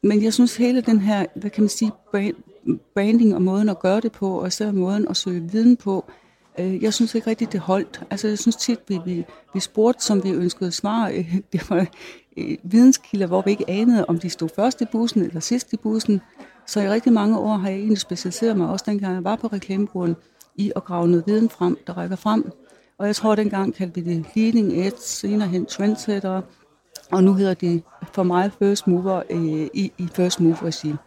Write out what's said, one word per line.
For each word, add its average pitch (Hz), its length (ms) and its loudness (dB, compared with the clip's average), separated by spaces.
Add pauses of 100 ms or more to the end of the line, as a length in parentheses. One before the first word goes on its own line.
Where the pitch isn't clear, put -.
men 208 200 4
jeg 220 100 2
synes, 247 240 4
hele 247 240 2
den 226 180 4
her, 196 260 0 (100)
hvad 202 140 -6
kan 214 140 0
man 208 60 2
sige, 214 220 -2 (200)
brand-, 202 240 -2 (580)
branding 214 420 4
og 185 60 0
måden 196 280 2
at 190 100 -4
gøre 196 220 2
det 220 100 -4
på, 190 280 -4
og - 80 -4
især 214 240 -4
måden 196 360 0
at - 100 -2
søge 175 340 -4
viden 233 260 6
på, 190 280 -4 (540)
øh, 185 240 -2
jeg 214 100 2
synes 226 220 0
ikke 220 140 -2
rigtigt, 220 220 -4
det 202 80 -4
holdt. 185 500 -4
Altså, 196 180 -4
jeg 208 120 -2
synes - 160 2
tit, 233 320 -4
vi, 190 180 -4
vi, 175 200 -4 (280)
vi 196 60 -2
spurgte, 226 460 0
som 202 180 2
vi 190 60 -2
ønskede 180 420 -2
svar. 208 400 -2 (160)
<laughs> 185 260 -4
Det - 160 -4
var, - 180 2 (500)
øh, - 260 -6
videnskilder, 220 640 4
hvor 185 140 2
vi 196 100 0
ikke - 180 -2
anede, 214 360 2
om 170 140 0
de 175 100 -6
stod 160 260 -6
først 247 260 0
i 233 100 0
bussen 226 300 0
eller 170 180 -4
sidst 240 340 -4
i 214 40 -6
bussen. 214 440 -2 (460)
Så 208 140 -2
i 196 80 0
rigtig 233 240 2
mange 214 260 2
år 214 180 0
har 190 120 -2
jeg 190 80 -4
egentlig 208 220 0
specialiseret 196 580 -2
mig, 170 100 0
også 190 200 -4
dengang 196 260 -2
jeg 185 100 -6
var 202 120 -2
på 226 120 -6
reklamebureauet, 190 680 -4 (400)
i 202 200 -2
at 190 80 -4
grave 170 240 0
noget 170 200 4
viden 220 220 2
frem, 180 280 -2 (100)
der 175 60 -10
rækker 180 220 -6
frem. 214 360 -2 (460)
Og 202 100 -4
jeg 208 80 0
tror, 214 200 2
dengang 202 400 -2
kaldte 175 260 -6
vi 170 120 -2
det 165 120 -4 (100)
leading 220 380 2
edge, 190 260 -2
senere 208 480 -2
hen 180 180 -2
trendsetter, 196 760 -2 (680)
og 185 120 4
nu 196 100 8
hedder 190 200 2
det 170 300 -2 (300)
for 190 100 -2
mig 180 360 2
first 202 280 2
mover, 180 420 0
øh, 156 440 -2
i, 196 240 -2
i 180 160 -6
first 180 260 0
move 165 240 4
regi. 156 300 -4 (140)